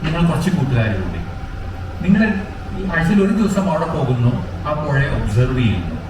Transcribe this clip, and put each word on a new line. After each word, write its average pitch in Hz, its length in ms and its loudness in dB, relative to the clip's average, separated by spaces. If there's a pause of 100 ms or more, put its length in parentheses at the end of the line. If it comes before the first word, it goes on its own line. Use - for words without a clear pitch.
നിങ്ങൾ 160 240 0
കുറച്ച് 160 280 2
കൂട്ടുകാർ 120 320 2 (120)
കൂടി 85 200 -4 (840)
നിങ്ങൾ 208 180 6 (560)
ഈ - 40 -6 (120)
ആഴ്ചയിൽ 175 300 4
ഒരു 208 140 2
ദിവസം 196 340 2
അവിടെ 165 220 0
പോകുന്നു, 123 380 2 (360)
ആ - 40 0 (100)
പുഴയെ 139 340 0
ഒബ്സർവ് 120 460 2
ചെയ്യുന്നു 87 340 0 (120)